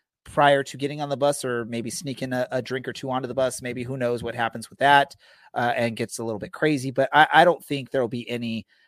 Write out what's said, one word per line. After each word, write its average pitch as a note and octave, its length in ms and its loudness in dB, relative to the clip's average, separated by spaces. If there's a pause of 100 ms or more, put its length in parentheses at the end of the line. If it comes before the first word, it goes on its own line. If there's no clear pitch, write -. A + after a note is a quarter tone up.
(240)
prior C#3+ 400 4
to - 120 -14
getting D3 240 -6
on D3 80 -6
the C#3 80 -4
bus, C#3+ 280 0
or A#2+ 220 -4
maybe A#2 240 -8
sneaking B2+ 420 -8
a, B2+ 180 -2
a C3 100 -2
drink C3 280 -8
or A#2+ 40 -8
two C3+ 200 -8
onto B2 160 -4
the A#2+ 60 -8
bus. B2+ 280 -2
Maybe B2 220 -8
who C3+ 120 -8
knows A#2+ 280 -2
what A#2 100 -6
happens A#2 360 -4
with - 100 -10
that, C#3+ 340 6 (400)
uh, A#2+ 220 0
and A#2 180 -2
gets A2+ 240 -6
a A#2 60 -8
little A2 160 -6
bit G2+ 120 -12
crazy. C#3 380 0
But C3+ 220 0
I, D3 200 8
I D3+ 120 10
don't C3+ 200 2
think C#3 260 -6
there'll B2+ 180 0
be A#2+ 200 -8
any, A#2 380 -6 (220)